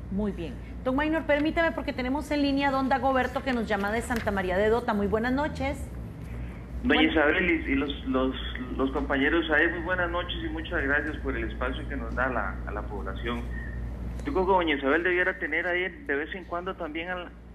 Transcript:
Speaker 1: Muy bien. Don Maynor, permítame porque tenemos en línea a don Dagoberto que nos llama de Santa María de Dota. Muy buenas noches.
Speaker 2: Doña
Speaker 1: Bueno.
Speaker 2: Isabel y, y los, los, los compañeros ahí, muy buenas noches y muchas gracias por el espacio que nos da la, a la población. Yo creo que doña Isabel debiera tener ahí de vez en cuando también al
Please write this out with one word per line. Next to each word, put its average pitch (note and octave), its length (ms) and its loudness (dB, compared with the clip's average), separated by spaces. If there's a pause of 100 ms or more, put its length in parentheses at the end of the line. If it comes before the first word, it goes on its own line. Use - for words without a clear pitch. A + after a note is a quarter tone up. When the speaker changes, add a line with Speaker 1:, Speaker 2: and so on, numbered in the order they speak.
(120)
Speaker 1:
Muy G3+ 180 0
bien. E3 240 -6 (300)
Don C4 100 2
Maynor, D#4 300 2
permítame D#4+ 480 4
porque D4 200 -4
tenemos B3+ 380 -2
en D4 120 4
línea C#4+ 260 4
a - 20 4
don C4+ 180 2
Dagoberto B3+ 540 2
que C4+ 100 0
nos A#3 140 0
llama G3+ 240 0
de A3+ 120 0
Santa A3+ 280 0
María F#3 260 2
de G#3+ 120 6
Dota. A#3 260 4
Muy G3+ 140 2
buenas A3 240 2
noches. C#4+ 460 0 (1040)
Speaker 2:
Doña C3 100 6
Speaker 1:
Bueno. D#3 160 6
Speaker 2:
Isabel D#3+ 400 4
y, D#3 220 0
y - 20 2
los, C#3 320 -2
los, C3 300 2 (400)
los C3 160 0
compañeros D3+ 580 2
ahí, D#3 180 4
muy E3+ 120 -2
buenas F3+ 300 0
noches F3 340 -4
y E3 40 -4
muchas D#3+ 360 -4
gracias D3 320 0
por C3 200 -4
el A2+ 140 -4
espacio C3 380 -4
que C#3+ 80 -6
nos A2+ 180 -6
da B2+ 140 2
la, G#2 260 -2 (140)
a - 20 -6
la G2+ 120 -6
población. G#2 600 -6 (840)
Yo - 80 -4
creo F#3 100 2
que F#3 80 4
doña E3+ 220 4
Isabel C#3 280 2
debiera F3+ 360 2
tener E3 280 -2
ahí F3+ 220 0 (180)
de C#3+ 80 0
vez D3+ 200 -4
en F3+ 100 -10
cuando F3+ 300 -6
también E3 340 -6
al F3+ 220 -6 (240)